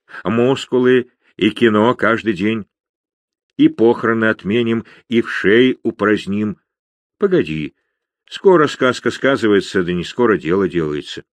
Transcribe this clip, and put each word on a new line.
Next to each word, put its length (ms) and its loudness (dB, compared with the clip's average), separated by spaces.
мускулы 880 0
и 140 0
кино 460 2
каждый 380 -2
день. 320 -4
И 100 6
похороны 640 0
отменим, 560 -2
и 120 0
вшей 640 2
упраздним. 760 -4
Погоди, 580 -2
скоро 380 2
сказка 440 -2
сказывается, 720 0
да 80 -4
не 140 -4
скоро 320 0
дело 320 -2
делается. 560 -6